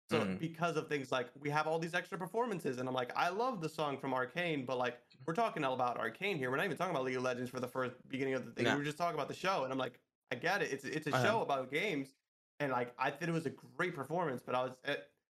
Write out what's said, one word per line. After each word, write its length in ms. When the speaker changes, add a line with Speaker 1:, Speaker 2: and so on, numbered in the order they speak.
Speaker 1:
So 120
Speaker 2:
Mm. 180
Speaker 1:
because 380
of 100
things 240
like, 180
we 100
have 180
all 120
these 140
extra 240
performances, 600
and 100
I'm 80
like, 220
"I 120
love 320
the 80
song 280
from 160
Arcane," 520
but, 120
like, 200
we're 80
talking 320
all 80
about 240
Arcane 400
here. 120
We're 80
not 80
even 120
talking 180
about 80
League 140
of 60
Legends 260
for 100
the 80
first 280
beginning 260
of 120
the 60
thing. 140
Speaker 2:
Nah. 80
Speaker 1:
We 60
were 60
just 120
talking 180
about 120
the 60
show, 320
and 80
I'm 60
like, 200
"I 40
get 260
it. 100
It's, 140
it's 220
a 60
Speaker 2:
Uh-huh. 120
Speaker 1:
show 160
about 320
games," 420
and, 100
like, 260
I 140
thought 160
it 60
was 140
a 60
great 180
performance, 500
but 100
I 80
was, 80
it, 240